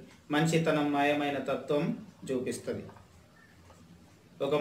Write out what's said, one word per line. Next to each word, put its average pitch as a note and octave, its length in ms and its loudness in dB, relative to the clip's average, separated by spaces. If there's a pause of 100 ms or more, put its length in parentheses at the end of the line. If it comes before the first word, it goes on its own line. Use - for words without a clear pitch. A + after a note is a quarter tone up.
(340)
మంచితనం D#3 520 4 (100)
మాయమైన C#3+ 420 2 (100)
తత్వం D3 360 0 (440)
చూపిస్తది. - 560 -4 (1600)
ఒక C#3 140 2